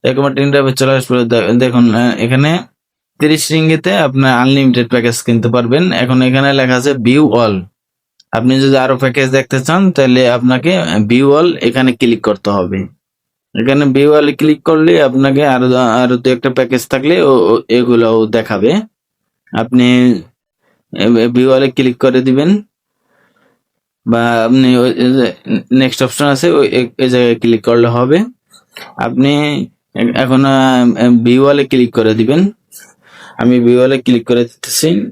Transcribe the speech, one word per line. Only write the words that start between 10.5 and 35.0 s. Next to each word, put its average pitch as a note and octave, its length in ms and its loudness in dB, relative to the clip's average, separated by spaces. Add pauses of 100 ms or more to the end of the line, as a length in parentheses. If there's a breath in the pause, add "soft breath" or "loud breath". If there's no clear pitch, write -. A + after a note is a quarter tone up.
view G#2+ 480 0
all D#3+ 180 2 (120)
এখানে B2+ 320 0
ক্লিক A#2 280 0
করতে G#2 300 -4
হবে। F#2+ 280 -4 (800)
এখানে C3+ 240 0
view C#3 300 2
all D3 220 0
ক্লিক D3+ 260 0
করলে D#3+ 400 2
আপনাকে C3+ 440 0
আরো, B2+ 200 0 (100)
আরো B2 400 0
দু B2+ 140 -2
একটা B2+ 200 -2
প্যাকেজ B2+ 380 -4
থাকলে D3 340 0
ও, C#3 100 2
ও, A2 360 2
এগুলোও A#2 580 2
দেখাবে। A2 460 -2 (800)
আপনি B2 340 0 (1120)
এ-, A#2 300 0
view B2 200 2
all-এ C3+ 220 2
ক্লিক B2+ 280 -2
করে C3 240 2
দিবেন, D3 400 0 (1400)
বা A#2 380 0
আপনি B2+ 320 2
ওই, B2 140 2
এই B2 220 -2
যে B2 200 0 (400)
নেক্সট C3 300 -2
অপশন C3 240 -4
আছে, C#3+ 240 0
ওই, C#3+ 160 2
এই, B2 220 -2 (100)
এই C3 100 0
জায়গায় B2 260 2
ক্লিক A2+ 300 0
করলে A#2+ 240 2
হবে। B2+ 300 0 (760 loud breath)
আপনি B2+ 360 -2 (600)
এ-, A#2+ 220 -2
এখন, C3 280 0
আহ, C3 400 2 (240)
view A#2+ 340 2
all-এ C#3+ 220 2
ক্লিক B2+ 300 -2
করে A2 200 2
দিবেন। C#3+ 360 0 (840 loud breath)
আমি B2 220 2
view A#2+ 260 2
all-এ C3+ 140 0
ক্লিক B2 280 0
করে A#2+ 180 0
দিতেছি। - 440 -6 (240)